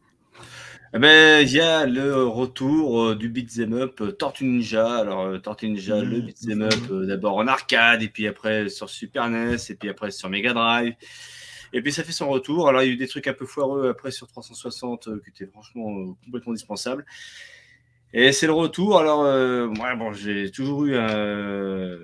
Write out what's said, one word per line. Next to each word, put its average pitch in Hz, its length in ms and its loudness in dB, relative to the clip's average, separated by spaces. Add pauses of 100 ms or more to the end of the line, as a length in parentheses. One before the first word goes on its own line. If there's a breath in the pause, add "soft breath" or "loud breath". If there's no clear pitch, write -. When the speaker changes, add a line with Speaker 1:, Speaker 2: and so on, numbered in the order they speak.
(920 loud breath)
Speaker 1:
Eh 110 60 -2
ben, 156 460 10
il 123 60 0
y 143 80 4
a 160 260 4
le 135 380 0
retour, 127 800 0
euh, 110 120 2
du 107 120 -6
beat'em 117 460 -6
up, 127 260 -4
euh, 104 120 -4
Tortue 135 340 -6
Ninja. 117 540 2
Alors, 95 260 -2
euh, 95 140 -6
Tortue 107 280 -8
Ninja, 104 340 -2
le 110 200 -2
Speaker 2:
Mmh, 113 40 -6
Speaker 1:
beat'em 107 340 -6
Speaker 2:
mmh. - 20 0
Speaker 1:
up, 110 120 2 (160)
euh, 95 160 -4
d'abord 98 300 -2
en 110 120 0
arcade, 117 540 4
et 110 60 -4
puis 107 200 -4
après 107 420 -2
sur 98 200 -14
Super 117 400 -6
nes, 117 280 -2 (120)
et 101 60 -10
puis 101 140 -10
après 98 220 -8
sur - 180 -10
Mega 101 240 -2
Drive. 117 400 2 (800 loud breath)
Et 123 80 -2
puis 143 100 -4
ça 156 120 -4
fait 165 100 -10
son 151 160 -4
retour. 143 400 0
Alors, 131 140 6
il 135 40 4
y - 40 2
a - 20 0
eu 123 40 -6
des 127 100 -4
trucs 139 200 -8
un 135 60 -2
peu 135 120 -12
foireux 135 440 -2
après 123 220 -8
sur 123 160 -14
trois 117 160 -20
cent 117 100 -20
soixante, 120 560 -12
euh, 104 120 -10
qui - 100 -20
étaient 95 200 -16
franchement, 110 380 -14 (100)
euh, 92 140 -10 (100)
complètement 123 300 -10
dispensables. 113 520 -8 (1080 loud breath)
Et 127 180 6
c'est 156 160 0
le 156 60 4
retour. 170 440 2
Alors, 151 280 4
euh, 127 420 2
ouais, 117 300 -6
bon, 110 160 -6
j'ai 101 360 -4
toujours 139 360 -4
eu 139 100 0
un, 101 1080 -4